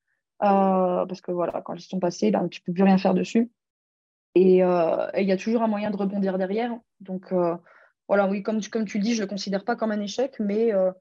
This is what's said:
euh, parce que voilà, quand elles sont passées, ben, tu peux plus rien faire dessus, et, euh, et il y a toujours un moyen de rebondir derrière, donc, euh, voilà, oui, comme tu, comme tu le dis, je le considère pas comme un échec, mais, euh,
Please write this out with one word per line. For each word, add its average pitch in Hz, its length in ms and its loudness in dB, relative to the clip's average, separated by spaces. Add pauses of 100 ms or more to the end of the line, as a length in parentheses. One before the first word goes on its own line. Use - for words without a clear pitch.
(420)
euh, 98 640 2
parce 185 140 -10
que - 100 -12
voilà, 175 320 -4
quand - 120 -12
elles 170 60 -12
sont 185 200 -8
passées, 180 320 0
ben, 185 160 0
tu - 120 -12
peux - 120 -8
plus 175 100 0
rien 190 160 6
faire 190 160 2
dessus, 226 380 0 (840)
et, 185 300 6
euh, 175 500 2
et 190 80 0
il 196 60 2
y 190 40 2
a 185 40 4
toujours 226 260 -2
un 226 60 0
moyen 208 240 -2
de 196 40 -6
rebondir 196 420 -2
derrière, 220 380 -4 (220)
donc, 185 340 -10
euh, 175 240 0 (520)
voilà, 202 180 2
oui, 196 160 -2
comme 220 180 -2
tu, 202 80 -10
comme 226 160 -4
tu 208 140 -6
le 196 60 -2
dis, 233 100 0
je 220 80 -2
le 190 60 -4
considère 196 360 -6
pas 233 120 -2
comme 220 160 -4
un 208 80 -4
échec, 226 400 -4
mais, 214 340 0
euh, 185 160 2 (100)